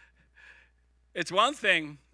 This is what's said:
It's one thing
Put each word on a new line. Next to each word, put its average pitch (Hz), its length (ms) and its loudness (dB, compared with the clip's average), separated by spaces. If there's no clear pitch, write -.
It's 170 180 -6
one 226 220 2
thing 160 440 -2